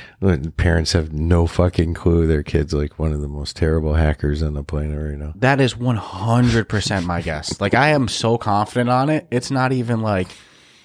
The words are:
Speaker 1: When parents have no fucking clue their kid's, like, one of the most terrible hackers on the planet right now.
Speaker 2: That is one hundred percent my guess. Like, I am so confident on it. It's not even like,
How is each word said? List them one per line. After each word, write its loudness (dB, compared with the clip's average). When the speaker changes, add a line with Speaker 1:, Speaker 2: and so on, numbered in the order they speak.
Speaker 1:
When 0
parents 2
have 0
no 2
fucking 0
clue 2
their 2
kid's, -2
like, -4
one 0
of -4
the -6
most -10
terrible 0
hackers 2
on -2
the -6
planet -4
right -6
now. -10
Speaker 2:
That 2
is 0
one -2
hundred 0
percent -2
my -2
guess. -8
Like, 0
I 4
am 2
so 0
confident 0
on 2
it. -2
It's -2
not 0
even 0
like, 0